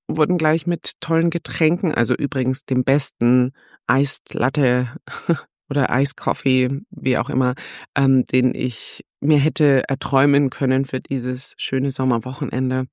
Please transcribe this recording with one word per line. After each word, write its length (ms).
wurden 300
gleich 300
mit 340
tollen 300
Getränken, 640
also 200
übrigens 520
dem 180
besten 680
Iced 440
Latte 560
<laughs> 420
oder 200
Iced 280
Coffee, 500
wie 260
auch 140
immer, 240
ähm, 300
den 280
ich 480
mir 180
hätte 500
erträumen 640
können 340
für 160
dieses 560
schöne 340
Sommerwochenende. 1040